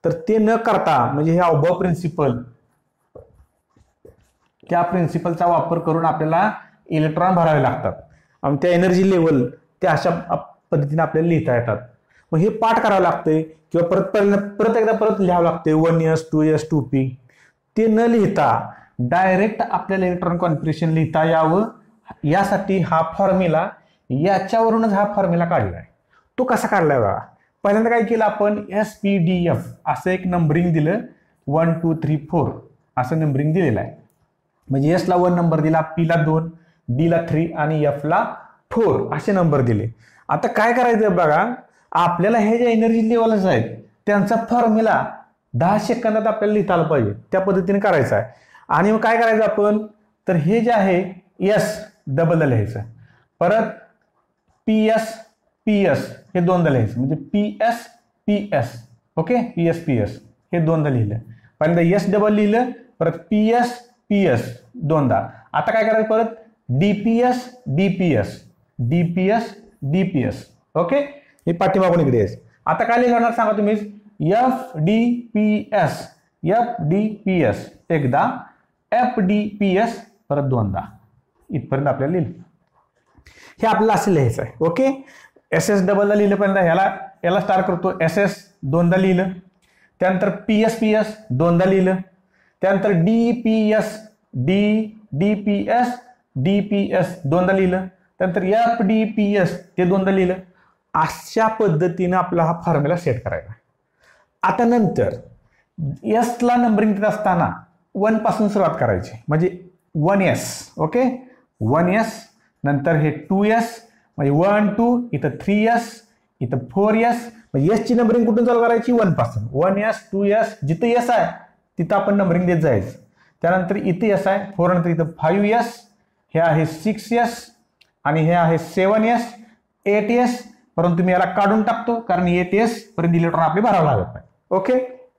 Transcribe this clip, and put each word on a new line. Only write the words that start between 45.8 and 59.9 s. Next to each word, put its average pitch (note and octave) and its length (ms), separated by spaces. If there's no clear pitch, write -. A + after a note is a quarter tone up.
आपल्याला G#3 260
लिहिता G3+ 220
आलं E3 140
पाहिजे, A#2+ 240
त्या F#3 80
पद्धतीने F#3+ 380
करायचं D3 380
आहे. - 80
आणि F#3 240
मग A3 60
काय A3+ 180
करायचं A3+ 280
आपण, G#3 340
तर F3+ 100
हे F#3 240
जे A#3 120
आहे F#3+ 300
एस G3+ 320
डबल D#3+ 400
लिहायचं, A2 320
परत G3+ 300
पीएस, A3 480
पीएस G3 580
हे F3+ 60
दोनदा F3 300
लिहायचं, A#2 300
म्हणजे D3 160
पीएस, G#3+ 680
पीएस. G3+ 600
ओके, A#3 260
पीएस, E3+ 420
पीएस A2+ 380